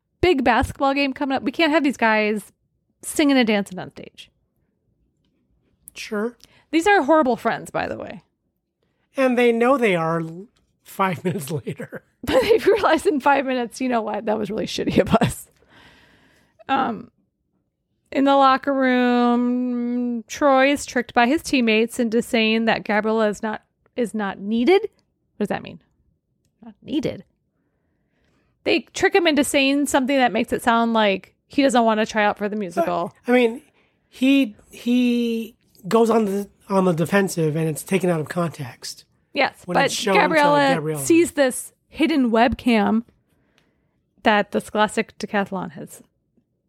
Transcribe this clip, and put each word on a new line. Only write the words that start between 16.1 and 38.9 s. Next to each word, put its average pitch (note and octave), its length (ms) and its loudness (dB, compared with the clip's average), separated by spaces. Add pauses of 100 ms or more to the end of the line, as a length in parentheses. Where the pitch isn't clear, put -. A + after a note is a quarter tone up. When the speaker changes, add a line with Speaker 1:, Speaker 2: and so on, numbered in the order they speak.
Speaker 1:
Um, C4 420 -4 (1000)
in C4+ 140 0
the C#4 100 4
locker C4+ 380 4
room, B3 1500 0
Troy C4+ 440 2
is C#4+ 140 -4
tricked - 300 -6
by A#3+ 100 4
his D4 160 0
teammates A3+ 580 0
into A#3 220 0
saying A3+ 440 0
that A3 180 0
Gabriella G#3+ 460 0
is G3+ 120 -8
not, G#3+ 220 -8 (320)
is A#3 180 -4
not G#3 240 -6
needed. A#3 440 2
What - 580 -14
does G#3 80 -2
that - 160 -6
mean? - 180 -18 (840)
Not A3 200 -20
needed. A3 400 -6 (1400)
They F4 180 0
trick - 340 0
him F#4 100 4
into D4 180 4
saying C#4 440 0
something C#4 300 2
that B3 140 4
makes A3+ 220 -2
it - 80 -2
sound A#3 320 2
like G#3 400 0 (140)
he - 160 0
doesn't B3 200 4
want A3 160 2
to A3 60 0
try G#3+ 180 -2
out G#3 140 0
for G#3 100 -6
the G3+ 80 -8
musical. F3 560 -4 (140)
Speaker 2:
But, A#3+ 60 -2
I B3 40 4
mean, B3 260 2 (480)
he, C4 460 0 (140)
he A#3+ 840 -2 (320)
goes A3+ 220 2
on A3+ 160 2
the, G3 240 -4 (180)
on F#3+ 180 2
the F3+ 80 2
defensive E3 640 0
and D#3+ 140 -2
it's D#3 140 -8
taken F3+ 260 -2
out E3+ 100 0
of D3 80 -6
context. - 800 -8 (280)